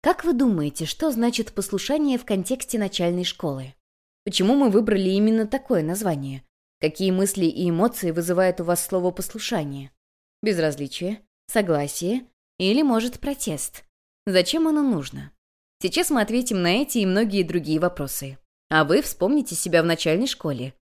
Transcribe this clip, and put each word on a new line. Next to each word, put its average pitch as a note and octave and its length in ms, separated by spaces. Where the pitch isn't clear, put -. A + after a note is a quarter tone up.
Как - 240
вы E4+ 80
думаете, F3 500
что D#4 260
значит A#3 440
послушание C4 640
в - 80
контексте A3+ 520
начальной F3+ 460
школы? C3+ 500
Почему G3+ 300
мы C#4 120
выбрали G3+ 400
именно G#3+ 380
такое B3 360
название? D3+ 600
Какие E3+ 280
мысли F#3+ 360
и F3 240
эмоции F3 400
вызывает F3 500
у E3+ 40
вас F3 200
слово F3+ 260
«послушание»? D3+ 800
Безразличие, E3+ 800
согласие F3 800
или, G#3 240
может, B3 380
протест? - 640
Зачем G3+ 420
оно D4+ 140
нужно? C#3+ 500
Сейчас A#3+ 300
мы C4 100
ответим A3 400
на F3+ 220
эти B3 160
и G3 80
многие G3 360
другие D#3 380
вопросы. C#3 580
А D#3 160
вы F3 160
вспомните B3 540
себя E3 280
в E3 40
начальной E3+ 400
школе. C3+ 560